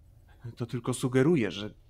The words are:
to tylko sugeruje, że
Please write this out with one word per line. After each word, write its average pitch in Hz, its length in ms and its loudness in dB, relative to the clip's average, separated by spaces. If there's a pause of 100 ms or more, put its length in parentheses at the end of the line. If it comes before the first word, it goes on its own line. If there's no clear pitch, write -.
(560)
to 123 100 -8
tylko 127 280 -4
sugeruje, 131 580 2
że 101 220 -8 (160)